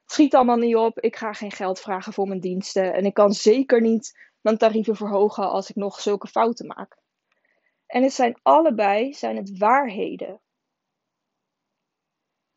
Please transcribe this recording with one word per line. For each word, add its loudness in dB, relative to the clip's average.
Het -20
schiet 4
allemaal 6
niet 2
op, 0
ik -2
ga -8
geen -12
geld -6
vragen -8
voor -4
mijn -6
diensten. -2
En 0
ik 0
kan 6
zeker 2
niet -2
mijn 0
tarieven 0
verhogen -2
als -4
ik -20
nog -6
zulke -4
fouten -2
maak." -16
En 0
het 2
zijn -2
allebei, 2
zijn -8
het -12
waarheden. -2